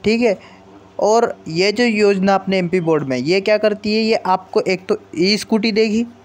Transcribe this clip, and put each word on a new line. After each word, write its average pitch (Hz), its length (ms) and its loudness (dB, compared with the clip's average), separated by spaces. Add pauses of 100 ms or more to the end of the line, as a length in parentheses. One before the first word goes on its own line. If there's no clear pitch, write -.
ठीक 226 180 0
है, 214 180 0 (600)
और 226 380 2 (100)
ये 175 240 0
जो 226 120 0
योजना 202 520 2
अपने 190 220 -2
एमपी 180 220 0
Board 160 240 0
में, 131 140 -2
ये 160 240 0
क्या 214 160 0
करती 208 380 -2
है, 220 60 0
ये 220 140 0
आपको 185 460 -2
एक 185 240 -4
तो - 120 -2 (200)
ई 190 200 2
स्कूटी 220 340 -2
देगी 220 340 0 (200)